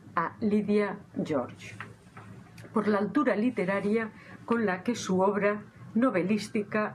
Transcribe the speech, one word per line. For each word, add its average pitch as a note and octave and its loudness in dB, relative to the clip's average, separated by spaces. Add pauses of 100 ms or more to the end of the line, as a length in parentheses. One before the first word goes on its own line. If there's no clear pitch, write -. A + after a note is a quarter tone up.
(160)
a E3 -2
Lidia G#3 2 (260)
George, - -4 (1000)
por G#3 0
la G#3 4
altura G#3 2
literaria G#3 0 (320)
con A#3 0
la F#3 0
que A#3+ 0
su F#3 0
obra G3+ 2 (300)
novelística G#3+ 2